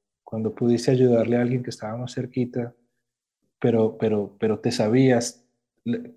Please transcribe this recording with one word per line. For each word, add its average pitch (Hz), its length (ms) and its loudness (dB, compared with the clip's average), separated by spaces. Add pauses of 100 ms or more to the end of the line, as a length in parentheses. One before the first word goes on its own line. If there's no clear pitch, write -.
(240)
cuando 110 300 -6
pudiste 120 360 0
ayudarle 120 460 4
a 120 60 0
alguien 120 200 -2
que 117 80 -10
estaba 110 260 -12
más 123 180 -10
cerquita, 120 600 -6 (840)
pero, 110 380 2
pero, 107 400 -2
pero 110 220 -2
te 120 100 -2
sabías 120 720 2 (400)
le-, - 320 -6